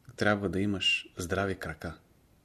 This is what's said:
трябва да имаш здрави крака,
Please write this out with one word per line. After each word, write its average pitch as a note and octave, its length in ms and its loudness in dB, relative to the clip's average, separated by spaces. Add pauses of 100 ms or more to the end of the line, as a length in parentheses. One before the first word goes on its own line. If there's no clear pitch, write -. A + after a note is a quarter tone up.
(160)
трябва G#2 340 2
да F#2 100 0
имаш G2+ 580 0
здрави F#2 380 0
крака, E2 440 -8 (460)